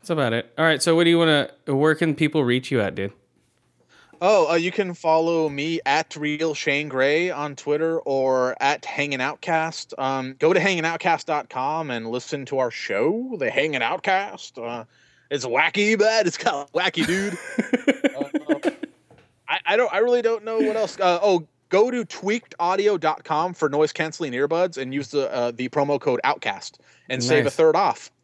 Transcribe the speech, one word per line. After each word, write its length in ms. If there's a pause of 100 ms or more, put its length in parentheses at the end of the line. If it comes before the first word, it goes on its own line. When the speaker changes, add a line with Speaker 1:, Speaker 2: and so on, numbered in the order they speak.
Speaker 1:
That's 80
about 240
it. 240
All 80
right. 180
So 140
what 80
do 60
you 80
wanna, 320 (160)
where 280
can 200
people 280
reach 280
you 100
at, 140
dude? 180 (1080)
Speaker 2:
Oh, 300
uh, 40
you 180
can 220
follow 540
me 380
at 300
Real 380
Shane 340
Gray 420
on 240
Twitter 460
or 600
at 240
Hanging 360
Outcast. 800
Um, 420
go 120
to 60
hanging 260
outcast 440
dot 220
com 420
and 180
listen 360
to 120
our 140
show, 680
The 120
Hanging 320
Outcast. 760
Uh, 260 (460)
it's 140
wacky, 520
but 300
it's 120
kinda 360
wacky, 320
dude. 360
Speaker 1:
<laughs> 760
Speaker 2:
Uh, 520 (800)
I, 140
I 120
don't, 180
I 40
really 220
don't 240
know 140
what 180
else. 240
Uh, 220
oh, 240 (240)
go 200
to 140
tweakedaudio 960
dot 240
com 300
for 140
noise 240
canceling 400
earbuds 440
and 160
use 160
the, 240
uh, 200
the 180
promo 300
code 240
Outcast 560 (280)
and 140
save 200
a 20
Speaker 1:
Nice. 100
Speaker 2:
third 220
off. 340 (140)